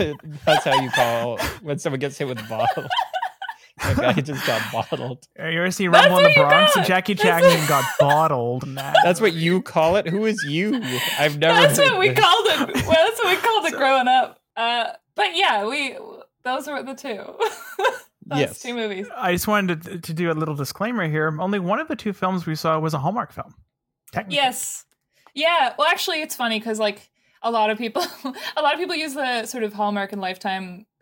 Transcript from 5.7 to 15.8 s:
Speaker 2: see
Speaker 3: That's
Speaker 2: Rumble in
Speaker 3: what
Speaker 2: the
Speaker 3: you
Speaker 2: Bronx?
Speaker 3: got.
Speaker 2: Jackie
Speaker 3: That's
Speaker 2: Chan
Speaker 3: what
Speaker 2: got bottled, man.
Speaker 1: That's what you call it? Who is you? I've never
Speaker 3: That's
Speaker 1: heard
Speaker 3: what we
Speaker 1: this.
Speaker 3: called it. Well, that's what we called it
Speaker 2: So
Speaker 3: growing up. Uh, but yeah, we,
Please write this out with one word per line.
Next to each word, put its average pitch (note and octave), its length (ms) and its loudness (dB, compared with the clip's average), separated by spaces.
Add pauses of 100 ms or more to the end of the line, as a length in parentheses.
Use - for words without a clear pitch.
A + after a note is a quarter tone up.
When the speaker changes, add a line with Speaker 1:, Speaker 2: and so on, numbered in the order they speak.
Speaker 2:
see F#3 160 -2
Speaker 3:
That's F3 200 8
Speaker 2:
Rumble C#5 120 6
in C#5+ 40 8
Speaker 3:
what D5 120 8
Speaker 2:
the C#5+ 40 6
Speaker 3:
you C5+ 80 6
Speaker 2:
Bronx? D5 280 6
Speaker 3:
got. - 120 2
Speaker 2:
Jackie - 280 2
Speaker 3:
That's E3+ 280 4
Speaker 2:
Chan E3+ 160 8
Speaker 3:
what D3+ 80 -2
Speaker 2:
got C#3+ 160 4 (160)
bottled, C#3+ 680 2
man. C3+ 260 -6 (100)
Speaker 1:
That's F3 160 2
what G#3 140 2
you E3+ 280 2
call E3 360 2
it? G3 100 -2
Who G3 180 -2
is A3 220 -2
you? G3 320 -2 (400)
I've D3 180 2
never D#3+ 220 4
Speaker 3:
That's D5 200 6
Speaker 1:
heard C#5 120 6
Speaker 3:
what G4+ 80 2
we F#4+ 100 4
Speaker 1:
this. - 100 0
Speaker 3:
called F#4+ 280 6
it. D#4 120 2 (280)
Well, D4 40 0 (160)
that's A4+ 140 -2
what F#4 140 0
we - 60 -2
called A4 240 0
it D#4+ 60 -2
Speaker 2:
So D4+ 60 -6
Speaker 3:
growing C4 300 2
up. B3+ 320 2 (160)
Uh, A#3 300 -2 (300)
but F#4 200 -2
yeah, C4 320 0
we, C4+ 300 -6 (480)